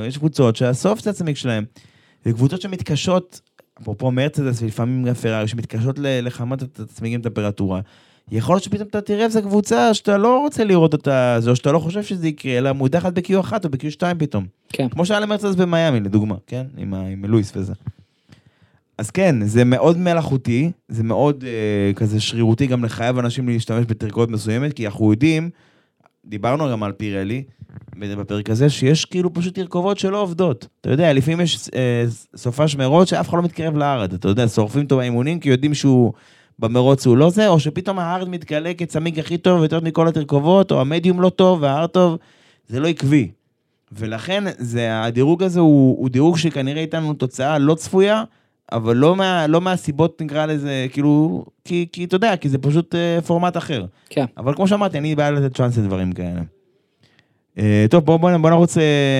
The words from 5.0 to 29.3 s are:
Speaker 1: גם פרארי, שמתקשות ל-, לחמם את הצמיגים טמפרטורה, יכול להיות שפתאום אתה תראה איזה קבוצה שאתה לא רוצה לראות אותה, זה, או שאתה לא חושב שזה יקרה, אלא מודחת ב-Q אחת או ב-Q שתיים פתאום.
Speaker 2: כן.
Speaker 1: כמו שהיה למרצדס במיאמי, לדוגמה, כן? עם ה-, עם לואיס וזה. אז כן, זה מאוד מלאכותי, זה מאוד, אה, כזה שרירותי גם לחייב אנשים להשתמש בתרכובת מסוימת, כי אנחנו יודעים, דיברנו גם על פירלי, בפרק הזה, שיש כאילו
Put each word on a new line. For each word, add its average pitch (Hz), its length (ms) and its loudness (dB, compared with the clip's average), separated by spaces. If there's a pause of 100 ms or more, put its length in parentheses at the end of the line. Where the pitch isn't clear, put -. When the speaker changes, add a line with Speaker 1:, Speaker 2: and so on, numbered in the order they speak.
Speaker 1:
גם 120 100 -2
פרארי, 110 340 -2
שמתקשות 117 520 -6
ל-, 131 280 -2
לחמם 123 260 -8
את 131 260 -10
הצמיגים 113 420 -8
טמפרטורה, 101 580 -4 (520)
יכול 113 240 0
להיות 190 80 -2
שפתאום 202 240 -6
אתה 208 140 -4
תראה 208 240 -2
איזה 220 160 0
קבוצה 208 520 2
שאתה 202 240 0
לא 240 220 2
רוצה 294 240 -2
לראות 170 300 4
אותה, 131 460 0
זה, 113 100 0
או 123 60 6
שאתה 139 160 0
לא 165 80 2
חושב 175 240 -4
שזה 185 240 -6
יקרה, 143 300 -4
אלא 135 140 0
מודחת 135 420 -2
ב-Q 185 260 0
אחת 190 260 -4
או 160 40 -4
ב-Q 139 200 -6
שתיים 175 280 -4
פתאום. 123 280 -4 (240)
Speaker 2:
כן. 131 200 -4
Speaker 1:
כמו 143 160 -2
שהיה 208 140 0
למרצדס 208 360 -2
במיאמי, 165 440 2
לדוגמה, 104 360 0 (120)
כן? 127 180 -8 (120)
עם 98 160 -8
ה-, 95 140 -6
עם 95 180 -10
לואיס 107 300 0
וזה. 98 180 -6 (1200)
אז 107 140 -8
כן, 151 360 2
זה 117 160 4
מאוד 127 340 4
מלאכותי, 151 720 0 (160)
זה 113 160 -4
מאוד, 127 440 0
אה, 104 460 0
כזה 107 260 -2
שרירותי 113 480 0
גם 123 180 -2
לחייב 120 340 -2
אנשים 123 300 -2
להשתמש 117 380 -2
בתרכובת 113 420 -2
מסוימת, 113 440 -4
כי 117 120 -8
אנחנו 104 260 0
יודעים, 160 380 2 (760)
דיברנו 117 460 -2
גם 113 120 -4
על 101 80 -4
פירלי, 101 520 -6 (540)
בפרק 101 520 -6
הזה, 120 200 4
שיש 139 360 2
כאילו 180 280 -2